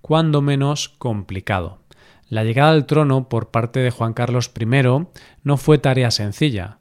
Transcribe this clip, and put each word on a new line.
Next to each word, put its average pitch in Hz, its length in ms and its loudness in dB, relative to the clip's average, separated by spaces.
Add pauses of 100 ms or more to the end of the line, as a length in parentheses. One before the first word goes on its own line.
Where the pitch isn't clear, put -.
cuando 156 400 0
menos 143 480 -2
complicado. 95 920 -6 (480)
La 110 160 -4
llegada 135 260 4
al 156 160 4
trono 139 420 2
por 113 220 -4
parte 117 300 -2
de 127 100 0
Juan 113 240 -4
Carlos 120 340 -2
primero 127 640 0 (320)
no 143 140 0
fue 151 220 4
tarea 127 340 0
sencilla, 104 680 -4